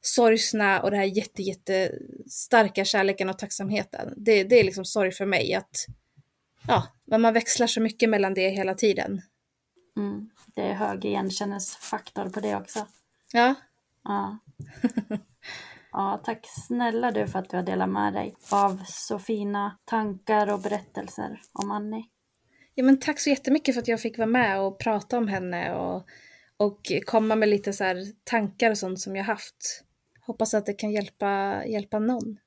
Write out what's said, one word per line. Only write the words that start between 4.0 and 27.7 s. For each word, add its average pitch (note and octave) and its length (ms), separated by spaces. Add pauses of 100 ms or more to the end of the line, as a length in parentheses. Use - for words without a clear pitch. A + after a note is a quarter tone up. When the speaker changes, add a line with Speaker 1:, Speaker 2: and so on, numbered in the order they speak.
Speaker 1:
Det, G#3 280
det A3+ 160
är G3+ 40
liksom F#3+ 200
sorg F#3+ 280
för G3 140
mig F3+ 280
att, - 320 (800)
ja, A#3 180 (180)
men A3 160
man A3+ 140
växlar A#3 320
så A3 140
mycket A3+ 300
mellan G3 240
det F#3+ 140
hela F#3+ 260
tiden. G3 480 (760)
Speaker 2:
Mm, G#3 340 (240)
det G3+ 80
är G3+ 120
hög G3 300
igenkännesfaktor G3 1200
på F#3+ 120
det G#3 160
också. G#3 300 (460)
Speaker 1:
Ja. B3 220 (500)
Speaker 2:
Ja. G3+ 340 (440)
<laughs> G#3+ 360 (760)
Ja, G3 320
tack A3+ 220 (200)
snälla A#3+ 440
du G#3 160
för - 120
att F#3 120
du F3+ 60
har F3+ 80
delat F#3 240
med G3 240
dig G3+ 220 (160)
av G3 360
så - 320
fina G3+ 680
tankar G#3 680
och G3+ 80
berättelser G#3 800 (120)
om G3+ 180
Annie. G#3+ 340 (720)
Speaker 1:
Ja, B3+ 100
men C4+ 160
tack D4 200
så D4 100
jättemycket C4+ 440
för A#3+ 80
att A3+ 60
jag A3+ 120
fick A3+ 180
vara A3 100
med A3 320
och G3 180
prata A3+ 400
om A3 100
henne F3+ 460
och, F#3 320 (500)
och G3+ 360 (140)
komma A3 300
med G#3+ 120
lite G3+ 240